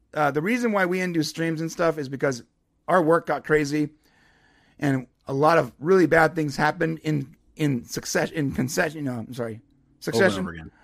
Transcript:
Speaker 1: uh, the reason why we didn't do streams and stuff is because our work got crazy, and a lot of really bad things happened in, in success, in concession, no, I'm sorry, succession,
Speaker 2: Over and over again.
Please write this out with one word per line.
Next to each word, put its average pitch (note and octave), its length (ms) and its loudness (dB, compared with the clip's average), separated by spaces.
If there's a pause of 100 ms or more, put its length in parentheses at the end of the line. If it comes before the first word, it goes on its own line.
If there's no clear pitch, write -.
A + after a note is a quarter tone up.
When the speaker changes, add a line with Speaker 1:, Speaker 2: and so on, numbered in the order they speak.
(120)
Speaker 1:
uh, D3+ 180 0
the D3 120 -2
reason A#3+ 300 0
why F#3+ 140 2
we F3+ 120 0
didn't F3+ 160 -2
do D#3+ 80 0
streams D#3+ 380 -4
and E3 120 -6
stuff E3 260 0
is C#3 100 -6
because C3+ 340 -2 (440)
our F3 160 4
work D#3+ 240 4
got C#3+ 180 -4
crazy, D3+ 440 0 (920)
and C3+ 280 0 (200)
a C#3 60 -6
lot D3+ 260 4
of C3+ 220 0
really F3+ 260 4
bad D#3+ 300 4
things D3+ 180 -2
happened D#3+ 480 -2
in, D3 320 -4 (220)
in C#3+ 300 -2
success, - 440 -4
in C#3+ 220 -4
concession, D#3 520 -4
no, C3 100 -6
I'm A#2 200 -10
sorry, A#2 260 -10 (400)
succession, A2 400 2
Speaker 2:
Over F2+ 100 -6
and E2 100 -14
over D#2+ 80 -16
again. - 20 -20 (140)